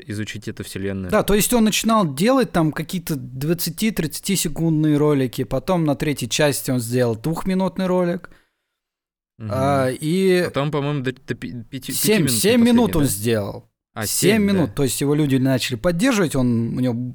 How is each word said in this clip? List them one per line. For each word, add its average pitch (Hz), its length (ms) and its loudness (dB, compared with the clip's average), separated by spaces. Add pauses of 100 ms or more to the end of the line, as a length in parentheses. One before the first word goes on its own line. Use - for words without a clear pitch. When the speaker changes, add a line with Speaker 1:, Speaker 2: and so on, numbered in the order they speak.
Speaker 1:
изучить 104 420 -10
эту 104 160 -12
вселенную. 95 460 -6
Speaker 2:
Да, 214 140 2
то 196 100 0
есть 214 180 0
он 233 120 4
начинал 214 500 2
делать 226 380 2
там 156 200 2
какие-то 165 440 -6
двадцати-тридцатисекундные 156 1800 -2
ролики, 139 460 2
потом 165 400 0
на 147 120 2
третьей 143 340 -4
части 143 420 0
он 127 80 0
сделал 120 360 0
двухминутный 185 720 -2
ролик. 180 420 0 (1080)
Speaker 1:
Мгм. 110 140 -8
Speaker 2:
А, 135 360 2
и 180 580 2
Speaker 1:
А - 20 -4
там, 143 220 -2
по-моему, 143 320 -2
до, 127 100 -2
до - 220 -8
пи-, - 160 -10 (180)
пяти, 135 220 -10
пяти - 20 -4
Speaker 2:
семь, 208 300 2
Speaker 1:
минут 131 80 2
Speaker 2:
семь 208 280 2
Speaker 1:
на 233 60 6
Speaker 2:
минут 240 280 6
Speaker 1:
последней, 170 40 2
Speaker 2:
он 147 60 4
Speaker 1:
да? 127 80 2
Speaker 2:
сделал. 107 580 -2 (240)
Speaker 1:
А, 110 120 -4
Speaker 2:
Семь 160 320 2
Speaker 1:
семь, 208 60 2
Speaker 2:
минут. 185 260 2
Speaker 1:
да. - 60 -12
Speaker 2:
То 143 80 0
есть - 180 -2
его 147 140 2
люди 147 220 2
начали 131 380 0
поддерживать, 180 600 0
он, 120 420 0
у - 20 -2
него 123 360 -2